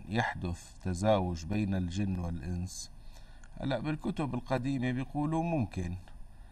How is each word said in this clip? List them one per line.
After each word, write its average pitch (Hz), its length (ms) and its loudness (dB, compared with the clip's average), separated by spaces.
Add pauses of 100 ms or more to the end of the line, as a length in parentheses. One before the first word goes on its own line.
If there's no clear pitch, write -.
يحدث 92 760 0
تزاوج 92 600 4
بين 98 300 2
الجن 92 440 2
والإنس؟ 87 720 -2 (680)
هلأ 135 180 0
بالكتب 151 560 -2
القديمة 127 580 2
بيقولوا 147 500 0
ممكن، 98 540 0 (560)